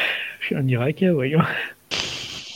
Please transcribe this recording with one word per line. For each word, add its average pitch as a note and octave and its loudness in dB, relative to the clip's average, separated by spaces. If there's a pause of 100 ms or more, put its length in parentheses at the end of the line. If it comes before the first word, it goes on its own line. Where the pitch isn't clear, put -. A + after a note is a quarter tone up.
(400)
Je - -8
suis - -2
un C#3 0
Irakais, C3 2
voyons. D3+ 4 (1160)